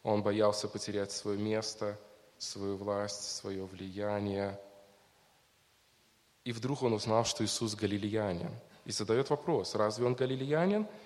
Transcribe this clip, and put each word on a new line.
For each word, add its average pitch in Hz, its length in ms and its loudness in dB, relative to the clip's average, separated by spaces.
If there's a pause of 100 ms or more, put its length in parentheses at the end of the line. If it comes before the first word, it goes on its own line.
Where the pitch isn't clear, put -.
Он 104 200 2
боялся 104 440 4
потерять 101 440 -4
свое 104 260 -4
место, 107 600 -2 (400)
свою 98 380 -4
власть, 101 640 -2
свое 95 280 -6
влияние. 98 920 -2 (1800)
И 123 80 -6
вдруг 123 320 -2
он 120 100 4
узнал, 110 300 4
что 110 220 0
Иисус 107 300 -2
галилеянин. 104 760 0 (340)
И 120 60 -8
задает 110 380 2
вопрос: 143 460 0
"Разве 110 300 2
он 123 100 4
галилеянин?" 151 720 2 (180)